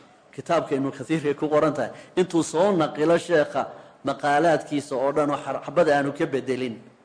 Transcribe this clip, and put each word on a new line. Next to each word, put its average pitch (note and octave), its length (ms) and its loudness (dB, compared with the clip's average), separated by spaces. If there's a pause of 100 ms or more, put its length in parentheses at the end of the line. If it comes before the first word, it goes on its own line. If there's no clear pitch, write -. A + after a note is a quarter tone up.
(320)
Kitaabka D3+ 420 -2
Ibnu C3+ 180 0
Kathiir D3 340 -4
ay C#3+ 80 2
ku D3+ 140 -4
qoran D3+ 260 4
tahay, A#2 160 -4 (260)
intuu F3 260 2
soo F3+ 300 2
naqilo D#3 460 2
sheekha D3 440 0 (420)
maqaalaadkiisa D3 920 0
oo C3+ 160 0
dhan D3 180 0
oo C#3 60 -2
xar-, C3+ 280 -6
xabad D#3 240 2
aanu C#3+ 240 2
ka D#3+ 140 -2
bedelin, B2 500 -4 (280)